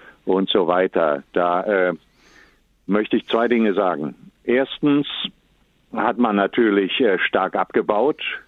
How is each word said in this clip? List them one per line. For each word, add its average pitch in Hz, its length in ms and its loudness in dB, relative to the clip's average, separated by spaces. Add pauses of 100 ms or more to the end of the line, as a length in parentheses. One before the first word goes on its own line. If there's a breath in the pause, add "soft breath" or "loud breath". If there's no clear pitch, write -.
(240 loud breath)
und 95 260 -2
so 95 160 2
weiter. 85 560 0 (120)
Da, 87 280 0
äh, 95 300 0 (960 soft breath)
möchte 104 280 0
ich - 120 -4
zwei 117 180 0
Dinge 113 280 2
sagen. 82 420 -2 (260)
Erstens 139 640 0 (880)
hat 113 240 -2
man 117 160 2
natürlich, 101 640 2
äh, 101 200 2
stark - 340 -2
abgebaut, 107 640 0 (280)